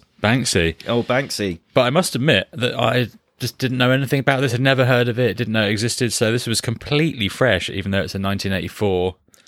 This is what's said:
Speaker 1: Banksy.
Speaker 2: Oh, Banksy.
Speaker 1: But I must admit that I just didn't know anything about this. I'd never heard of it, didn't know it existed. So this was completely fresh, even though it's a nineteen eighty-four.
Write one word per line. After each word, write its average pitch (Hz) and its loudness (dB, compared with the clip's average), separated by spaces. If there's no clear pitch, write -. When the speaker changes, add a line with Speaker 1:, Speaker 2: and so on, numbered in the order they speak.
Speaker 1:
Banksy. 104 2
Speaker 2:
Oh, 117 0
Banksy. 110 -4
Speaker 1:
But 135 6
I 123 2
must 170 0
admit 120 2
that 120 -4
I 120 0
just - -8
didn't 131 -2
know 123 4
anything 135 0
about 131 0
this. 135 0
I'd 123 -2
never 135 4
heard 123 2
of 113 -2
it, 113 0
didn't 110 -2
know 110 2
it - 0
existed. 113 -2
So 110 0
this 120 -2
was 113 0
completely 131 -2
fresh, 107 0
even 95 -4
though 98 0
it's - -6
a 98 -4
nineteen 98 -2
eighty-four. 92 -2